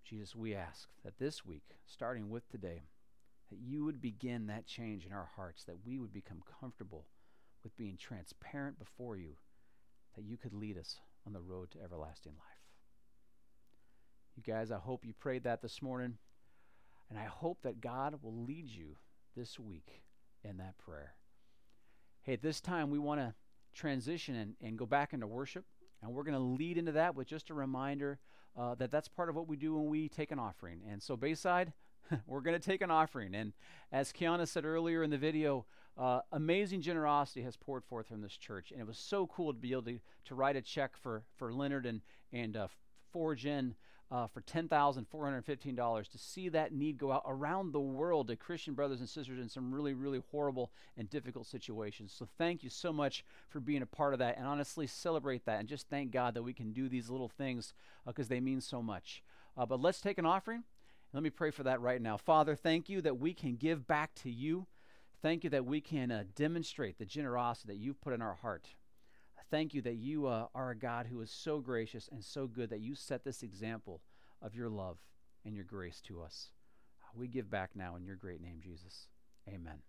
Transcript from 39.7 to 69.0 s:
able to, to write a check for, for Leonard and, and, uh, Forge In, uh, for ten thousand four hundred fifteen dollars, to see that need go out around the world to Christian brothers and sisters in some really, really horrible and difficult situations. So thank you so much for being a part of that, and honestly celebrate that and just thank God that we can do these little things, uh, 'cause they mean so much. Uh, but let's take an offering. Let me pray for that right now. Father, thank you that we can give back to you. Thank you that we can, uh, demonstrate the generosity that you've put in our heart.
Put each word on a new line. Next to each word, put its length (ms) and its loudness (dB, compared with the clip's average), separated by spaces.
able 120 2
to, 160 -4
to 100 -8
write 220 4
a 40 0
check 360 -2
for, 260 -4
for 160 -2
Leonard 320 0
and, 160 -2
and, 240 -2
uh, 100 0
Forge 340 0
In, 300 2
uh, 160 2
for 140 -8
ten 260 0
thousand 400 6
four 180 -4
hundred 200 0
fifteen 280 -2
dollars, 360 2
to 100 -16
see 300 -6
that 220 4
need 280 2
go 120 2
out 140 4
around 460 0
the 80 4
world 480 4
to 80 0
Christian 400 -4
brothers 240 2
and 100 -4
sisters 300 -6
in 100 -4
some 240 -2
really, 220 2
really 340 0
horrible 420 2
and 140 -4
difficult 380 -4
situations. 680 -6
So 140 -8
thank 260 2
you 60 -8
so 240 -2
much 320 2
for 100 -6
being 220 2
a 60 -2
part 260 4
of 60 0
that, 180 4
and 80 -4
honestly 400 0
celebrate 600 0
that 140 4
and 80 -2
just 220 -8
thank 220 0
God 240 4
that 80 0
we 100 -2
can 180 -4
do 160 0
these 220 0
little 200 -2
things, 440 -2
uh, 60 -4
'cause 160 -2
they 120 4
mean 220 4
so 220 -2
much. 400 -4
Uh, 80 4
but 140 2
let's 220 6
take 180 0
an 60 2
offering. 400 4
Let 120 0
me 80 4
pray 180 2
for 140 -4
that 180 4
right 200 4
now. 160 2
Father, 380 8
thank 320 4
you 140 0
that 160 4
we 160 2
can 220 0
give 320 2
back 280 2
to 140 -6
you. 380 0
Thank 200 4
you 60 0
that 160 6
we 160 2
can, 300 2
uh, 140 0
demonstrate 640 2
the 60 -4
generosity 680 0
that 60 -6
you've 220 -2
put 120 0
in 80 0
our 140 0
heart. 400 -4